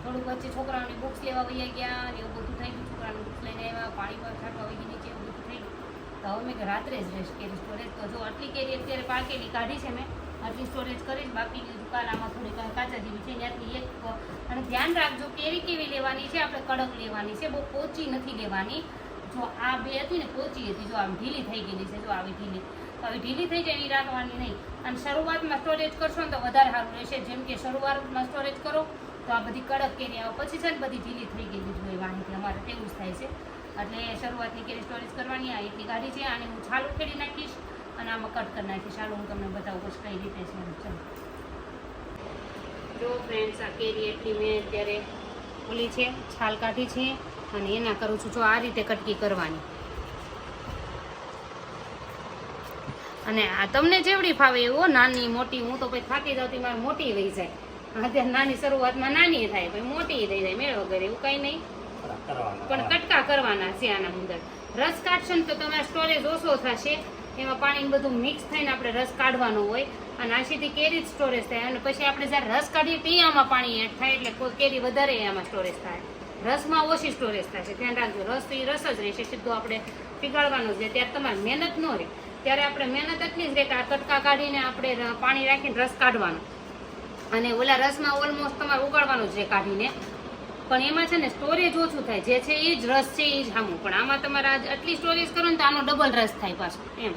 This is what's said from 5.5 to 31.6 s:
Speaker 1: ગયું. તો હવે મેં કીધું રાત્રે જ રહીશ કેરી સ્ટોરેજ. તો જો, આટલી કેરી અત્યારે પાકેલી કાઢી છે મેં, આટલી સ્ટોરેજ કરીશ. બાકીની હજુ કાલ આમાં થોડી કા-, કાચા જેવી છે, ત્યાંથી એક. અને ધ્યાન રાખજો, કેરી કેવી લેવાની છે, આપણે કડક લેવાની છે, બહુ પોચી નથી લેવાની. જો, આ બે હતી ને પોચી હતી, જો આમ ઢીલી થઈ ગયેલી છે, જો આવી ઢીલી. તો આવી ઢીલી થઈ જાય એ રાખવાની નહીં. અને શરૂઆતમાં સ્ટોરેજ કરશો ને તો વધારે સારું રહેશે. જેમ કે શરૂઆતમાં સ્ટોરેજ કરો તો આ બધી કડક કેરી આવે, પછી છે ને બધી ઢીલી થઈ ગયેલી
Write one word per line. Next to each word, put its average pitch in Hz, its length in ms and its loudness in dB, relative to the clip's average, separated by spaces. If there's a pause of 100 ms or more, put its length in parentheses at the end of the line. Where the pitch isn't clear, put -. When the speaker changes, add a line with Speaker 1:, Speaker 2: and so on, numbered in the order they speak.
Speaker 1:
ગયું. - 640 -12
તો 202 60 -8
હવે 220 180 -4
મેં 254 80 -6
કીધું 214 140 -4
રાત્રે 220 300 -4
જ 180 160 -6
રહીશ 185 140 -6 (120)
કેરી 196 160 -8
સ્ટોરેજ. 208 320 -10
તો 208 200 -10
જો, 226 160 -8
આટલી 262 240 -8
કેરી 262 280 -4
અત્યારે 262 260 -6
પાકેલી 254 460 -4
કાઢી 233 300 -4
છે 262 120 -8
મેં, 247 160 -6 (400)
આટલી 233 200 -6
સ્ટોરેજ 254 320 -6 (100)
કરીશ. 269 200 -6
બાકીની 233 420 -6
હજુ - 220 -10
કાલ 240 140 -2
આમાં 226 240 -4
થોડી 214 200 -8
કા-, 226 260 -8
કાચા 247 220 -4
જેવી 208 200 -8
છે, 240 220 -8
ત્યાંથી 240 380 -8
એક. - 280 -8 (460)
અને 247 100 -4
ધ્યાન 262 340 2
રાખજો, 294 320 2
કેરી 320 320 -2
કેવી 320 280 -2
લેવાની 269 400 -2
છે, 330 120 -2
આપણે 285 280 0
કડક 262 200 0 (120)
લેવાની 214 360 -6
છે, - 120 -4
બહુ 277 140 -2
પોચી 302 440 -4
નથી 262 260 -4
લેવાની. 214 520 -4 (500)
જો, 247 180 -4 (100)
આ 254 160 2
બે 269 220 -2
હતી 339 180 -2
ને 302 80 0
પોચી 262 460 -4
હતી, 208 140 -6
જો 220 100 -6
આમ 190 200 0
ઢીલી 262 280 -4
થઈ 220 160 -6
ગયેલી 190 260 -6
છે, 214 200 -8
જો 214 60 -2
આવી 190 200 -2
ઢીલી. 185 280 -6
તો - 480 -10
આવી 240 120 -4
ઢીલી 285 280 -2
થઈ 339 160 0
જાય 311 120 0
એ 285 120 -4
રાખવાની 254 500 0
નહીં. 247 160 -4 (320)
અને 254 120 -4
શરૂઆતમાં 320 600 0
સ્ટોરેજ 311 420 0
કરશો 320 220 0
ને 311 100 -2
તો 277 80 -2
વધારે 262 320 8
સારું 233 220 -2
રહેશે. 262 260 -6
જેમ 254 240 -8
કે 262 120 -6
શરૂઆતમાં 262 680 -2
સ્ટોરેજ 277 280 -4 (100)
કરો 311 200 2 (440)
તો 240 60 0
આ 208 60 4
બધી 220 220 -6
કડક 269 360 0
કેરી 233 200 -6
આવે, 226 200 -6
પછી 302 200 -6
છે 330 140 0
ને 311 60 -4
બધી 262 200 -4
ઢીલી 233 280 -8
થઈ 208 180 -8
ગયેલી 196 300 -6